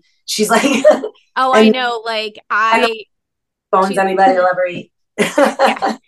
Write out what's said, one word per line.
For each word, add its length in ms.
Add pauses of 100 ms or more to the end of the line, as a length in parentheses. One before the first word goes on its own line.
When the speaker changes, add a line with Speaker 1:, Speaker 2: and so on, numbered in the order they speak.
(260)
Speaker 1:
She's 240
like 140
<laughs> 720
Speaker 2:
Oh, 160
I 80
Speaker 1:
and 100
Speaker 2:
know. 340
Like, 320
Speaker 1:
and 60 (420)
Speaker 2:
I 200 (640)
Speaker 1:
bones 180
Speaker 2:
She's 80
Speaker 1:
anybody 360
will 140
ever 200
eat. 240 (140)
<laughs> 120
Speaker 2:
Yeah. 800 (100)